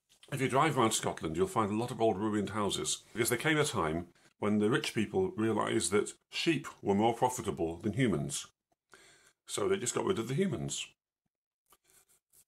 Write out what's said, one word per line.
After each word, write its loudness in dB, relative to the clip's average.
If -4
you 0
drive 4
around 4
Scotland, -2
you'll 4
find 0
a -2
lot -4
of -2
old 2
ruined 0
houses, -2
because 0
there 0
came 0
a 4
time -2
when 2
the 4
rich 0
people 0
realised 0
that 2
sheep -2
were 2
more 4
profitable -2
than -2
humans. 0
So -2
they 2
just -4
got 0
rid 0
of -4
the -2
humans. -2